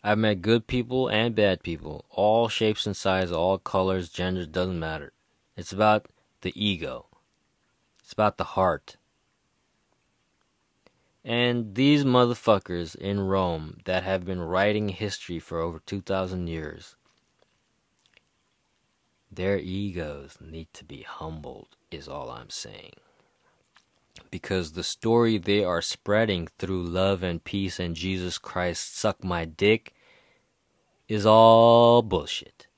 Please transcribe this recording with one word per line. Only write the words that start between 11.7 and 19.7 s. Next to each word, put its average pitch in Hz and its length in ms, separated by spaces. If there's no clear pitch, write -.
these 143 300
motherfuckers 117 920
in 101 260
Rome 90 640
that 92 180
have 92 220
been 90 160
writing 101 480
history 90 500
for 82 220
over 82 180
two 98 220
thousand 92 460
years, 80 500
their 95 260
egos 87 840